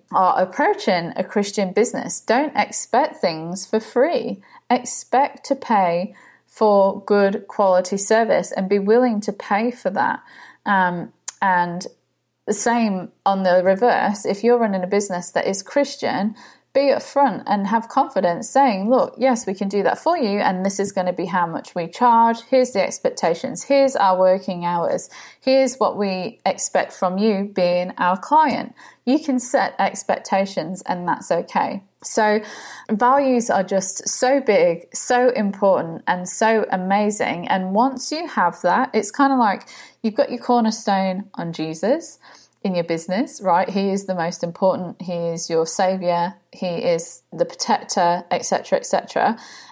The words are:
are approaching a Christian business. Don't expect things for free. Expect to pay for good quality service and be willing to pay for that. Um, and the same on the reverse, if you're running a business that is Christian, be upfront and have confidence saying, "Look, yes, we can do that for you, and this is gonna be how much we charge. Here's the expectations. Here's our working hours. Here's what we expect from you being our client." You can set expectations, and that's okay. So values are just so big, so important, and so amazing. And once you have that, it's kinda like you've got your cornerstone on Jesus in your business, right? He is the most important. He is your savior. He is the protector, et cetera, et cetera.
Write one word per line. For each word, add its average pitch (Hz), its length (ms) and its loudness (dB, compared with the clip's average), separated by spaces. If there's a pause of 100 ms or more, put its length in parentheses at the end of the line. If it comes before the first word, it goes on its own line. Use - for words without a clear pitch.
(120)
are 185 280 2
approaching 185 760 0
a 190 80 -4
Christian 202 480 -2
business. - 480 -2
Don't 277 360 0
expect - 600 -2
things 170 500 -4
for 220 140 -2
free. 247 600 -2 (300)
Expect - 760 -2
to 226 100 0
pay 185 580 0 (320)
for 196 600 2
good 202 420 2
quality 185 480 2
service 220 560 2
and 190 160 -4
be 202 100 2
willing 220 440 4
to 202 100 -4
pay 214 400 -2
for 220 180 -6
that. - 320 -2 (420)
Um, 180 480 0 (300)
and 180 460 0 (580)
the 208 80 -2
same 214 560 0 (160)
on 196 160 2
the 180 220 4
reverse, 196 600 2
if 196 200 -4
you're 240 140 6
running 196 260 0
a - 20 -6
business 196 440 -2
that - 160 -2
is 196 160 -4
Christian, 208 720 -2 (380)
be 277 160 4
upfront 262 560 0
and 196 220 0
have 220 200 -2
confidence 190 640 -2
saying, 226 400 2
"Look, 240 260 2
yes, 247 300 0
we - 80 -4
can 202 140 -4
do 196 160 0
that - 120 0
for 339 220 0
you, 208 220 0
and 185 260 0
this 196 140 -2
is 196 100 -2
gonna 180 220 -2
be 175 140 -6
how 180 200 0
much - 280 -10
we 170 120 -4
charge. 233 560 4
Here's 254 300 2
the 196 100 0
expectations. - 800 -2
Here's 277 320 4
our 185 240 2
working 185 460 2
hours. 175 440 -2 (320)
Here's 262 360 2
what - 200 0
we 190 480 -4
expect - 480 -2
from 185 240 -2
you 202 280 2
being 180 520 -2
our 180 200 2
client." 285 580 0 (320)
You 277 140 2
can 269 180 -2
set 240 400 -2
expectations, 190 1040 -2
and 175 240 -6
that's - 240 -4
okay. 175 540 -2 (180)
So 214 380 0 (500)
values 247 600 2
are 196 120 2
just 196 460 -4
so 262 320 0
big, 180 520 2
so 247 360 0
important, 196 800 0
and 180 200 -2
so 220 440 2
amazing. 190 760 -2
And 190 260 -2
once 247 380 0
you 320 160 -6
have 175 360 -2
that, 202 300 2
it's - 200 -2
kinda 277 240 2
like 220 320 0 (340)
you've 214 140 -2
got - 140 0
your 240 100 -8
cornerstone 202 920 0
on 170 180 -6
Jesus 165 640 -4 (440)
in 190 120 -2
your 175 100 0
business, 170 580 -4
right? 185 260 2
He 196 220 -2
is 196 160 -4
the 190 80 -4
most 170 280 -4
important. 175 600 -2
He 180 100 -8
is 170 380 -6
your 165 160 0
savior. 185 680 -2 (160)
He - 160 -10
is 170 540 -4 (100)
the 170 140 -2
protector, 180 880 -2
et - 160 -2
cetera, - 320 0
et - 80 -6
cetera. - 520 0 (340)